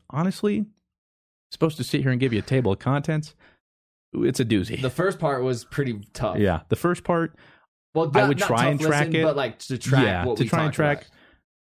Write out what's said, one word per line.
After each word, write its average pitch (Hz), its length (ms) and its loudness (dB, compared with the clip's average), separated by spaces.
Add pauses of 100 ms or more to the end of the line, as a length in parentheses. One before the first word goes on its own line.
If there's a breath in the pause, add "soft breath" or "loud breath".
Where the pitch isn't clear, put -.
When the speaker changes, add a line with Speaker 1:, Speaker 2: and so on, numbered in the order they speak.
Speaker 1:
honestly, 202 560 -2 (840)
supposed 156 260 -2
to 143 60 -6
sit 143 180 -2
here 131 100 2
and 123 80 0
give 127 140 0
you 104 60 2
a 98 40 -2
table 127 280 0
of 98 80 -2
contents. 151 560 -2 (800 soft breath)
It's 113 260 0
a 131 60 0
doozy. 110 360 0
Speaker 2:
The 131 80 -2
first 180 300 -2
part 139 240 -2
was 127 220 -2
pretty 123 360 -4 (120)
tough. 107 240 -4
Speaker 1:
Yeah, 95 320 2
the 113 60 2
first 175 280 0
part, 165 320 -2 (580 soft breath)
Speaker 2:
Well, 165 220 0
Speaker 1:
I - 60 8
Speaker 2:
not, 135 80 4
Speaker 1:
would 143 100 0
Speaker 2:
not - 80 2
Speaker 1:
try 120 200 4
and 147 120 2
Speaker 2:
tough 156 100 2
Speaker 1:
track 147 180 2
Speaker 2:
listen, 160 100 -2
Speaker 1:
it. 160 60 2
Speaker 2:
but, 156 120 2
like, 131 240 -4
to - 180 -8
track 131 260 2
Speaker 1:
Yeah, 92 220 0
Speaker 2:
what 117 120 0
Speaker 1:
to 139 60 0
Speaker 2:
we 117 60 0
Speaker 1:
try 165 140 0
and 151 100 -2
Speaker 2:
talked - 60 -2
about. 147 220 0
Speaker 1:
track - 60 -20 (560 soft breath)